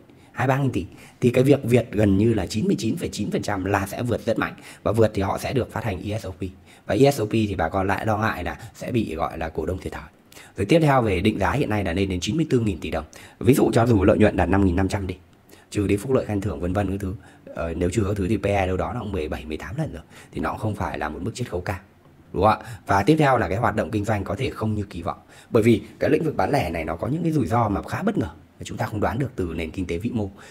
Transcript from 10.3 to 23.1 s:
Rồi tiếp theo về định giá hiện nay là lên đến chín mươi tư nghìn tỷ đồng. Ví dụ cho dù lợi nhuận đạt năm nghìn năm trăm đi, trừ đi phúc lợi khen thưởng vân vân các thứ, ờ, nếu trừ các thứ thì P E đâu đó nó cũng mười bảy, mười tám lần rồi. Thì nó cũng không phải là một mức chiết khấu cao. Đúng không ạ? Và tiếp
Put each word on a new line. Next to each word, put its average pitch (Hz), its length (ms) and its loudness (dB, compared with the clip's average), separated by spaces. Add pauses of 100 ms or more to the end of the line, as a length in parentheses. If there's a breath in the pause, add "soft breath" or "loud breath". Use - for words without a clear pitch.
Rồi 98 80 0
tiếp 160 180 6
theo 139 200 4
về 95 180 2
định 107 180 2
giá 92 140 2
hiện 139 180 -2
nay 104 140 -2
là 85 80 -2
lên 95 160 0
đến 90 120 -2
chín 107 160 -2
mươi 160 140 0
tư 127 100 4
nghìn 104 200 -2
tỷ 82 100 -8
đồng. 78 140 -4 (360 loud breath)
Ví 123 140 6
dụ - 180 4
cho 120 140 6
dù 107 180 4
lợi 104 140 6
nhuận 104 180 6
đạt 87 120 2
năm 95 160 4
nghìn 90 120 2
năm 98 120 2
trăm 98 180 -4
đi, 92 100 -6 (540 loud breath)
trừ 104 160 -2
đi 101 100 2
phúc 135 160 -2
lợi 123 140 4
khen 104 140 -2
thưởng 104 200 -4
vân 90 120 -2
vân 98 180 0
các 98 100 -4
thứ, 95 140 -6 (300 loud breath)
ờ, 82 300 -8
nếu 87 160 0
trừ 110 180 0
các 101 80 0
thứ 95 120 -2
thì 107 80 2
P 98 80 -4
E 98 220 2
đâu 92 100 -2
đó 85 180 -2
nó 123 60 -6
cũng 101 120 -8
mười 78 160 -4
bảy, 78 160 -8
mười 78 120 -8
tám - 200 -10
lần 156 160 -4
rồi. 80 100 -14 (300 loud breath)
Thì - 80 -6
nó - 100 -2
cũng - 80 -8
không 104 160 -4
phải 78 240 -6
là 76 100 -4
một 78 140 -10
mức 110 120 -4
chiết 123 160 -6
khấu 90 100 -4
cao. 95 180 -6 (540)
Đúng - 100 0
không 107 180 4
ạ? 120 260 -16
Và 101 160 2
tiếp 151 160 6